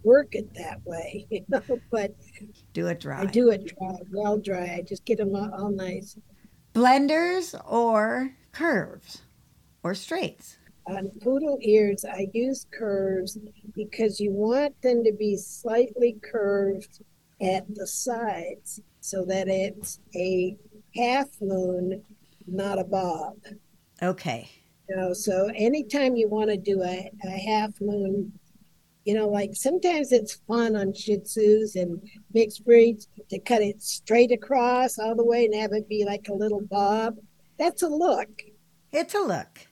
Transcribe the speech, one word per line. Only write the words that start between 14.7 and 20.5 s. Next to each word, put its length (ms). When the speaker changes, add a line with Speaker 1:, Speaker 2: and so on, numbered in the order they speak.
Speaker 1:
them 220
to 80
be 240
slightly 840
curved 800
at 240
the 120
sides 920
so 260
that 220
it's 520
a 400